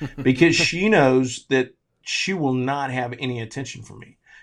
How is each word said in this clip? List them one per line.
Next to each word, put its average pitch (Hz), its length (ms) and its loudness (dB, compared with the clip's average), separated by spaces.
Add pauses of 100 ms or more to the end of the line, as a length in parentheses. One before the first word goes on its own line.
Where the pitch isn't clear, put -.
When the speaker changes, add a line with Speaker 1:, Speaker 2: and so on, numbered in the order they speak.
Speaker 1:
<laughs> - 160 -12
Speaker 2:
because 131 320 4
she 180 340 0
knows 131 640 4
that 131 240 0 (260)
she - 320 -4
will 143 220 0
not 131 360 -4
have 123 280 -6
any 123 220 -6
attention 120 420 -10
from - 160 -20
me, - 180 -20 (260)